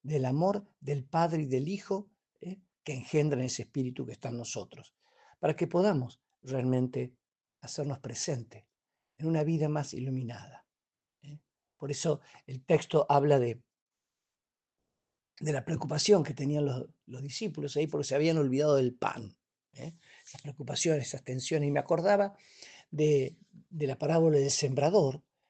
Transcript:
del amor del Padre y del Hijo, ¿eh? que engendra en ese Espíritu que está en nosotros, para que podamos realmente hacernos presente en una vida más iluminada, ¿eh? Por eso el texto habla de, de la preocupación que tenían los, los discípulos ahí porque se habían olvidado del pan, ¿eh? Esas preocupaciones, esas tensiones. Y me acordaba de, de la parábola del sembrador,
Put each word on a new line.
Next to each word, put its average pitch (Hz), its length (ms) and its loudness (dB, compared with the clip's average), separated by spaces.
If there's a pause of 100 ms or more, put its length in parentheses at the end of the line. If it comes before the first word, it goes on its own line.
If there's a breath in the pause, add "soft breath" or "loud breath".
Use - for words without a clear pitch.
del 143 220 -2
amor 185 420 0 (140)
del 139 240 -6
Padre 165 380 0
y 143 40 -4
del 131 220 -2
Hijo, 196 420 -6 (300)
¿eh? 185 180 -12 (240)
que 147 120 -8
engendra 147 440 0
en 127 80 -2
ese - 160 -6
Espíritu 127 420 -6
que 117 80 -10
está 120 180 -10
en 120 80 -6
nosotros, - 540 -12 (460 soft breath)
para 151 160 0
que - 140 -2
podamos 175 520 2 (220)
realmente 127 720 0 (460)
hacernos 139 400 -8
presente 120 680 -8 (500)
en 156 120 -4
una 156 160 2
vida 160 240 2
más 147 260 -4
iluminada, 123 720 -8 (560)
¿eh? 147 160 -18 (400)
Por 143 120 -8
eso 147 300 -2 (260 loud breath)
el 131 160 -10
texto 156 460 2
habla 143 300 6
de, 120 240 0 (1800)
de 151 120 -2
la 131 120 -4
preocupación 160 600 2
que 131 100 -6
tenían 147 320 -2
los, 131 200 -4 (200)
los 123 160 -12
discípulos 143 540 -8
ahí 151 100 2
porque 147 200 -4
se 135 100 -2
habían 160 200 2
olvidado 143 400 4
del 127 180 2
pan, - 400 -6 (380)
¿eh? 156 220 -14 (320 loud breath)
Esas - 160 -18
preocupaciones, 143 680 -2
esas - 160 -12
tensiones. 143 440 -2
Y 143 40 0
me 143 80 2
acordaba 202 540 2 (560 loud breath)
de, 147 440 2 (360)
de 151 160 -2
la 135 100 -2
parábola 160 420 4
del 139 120 4
sembrador, 139 720 2 (280)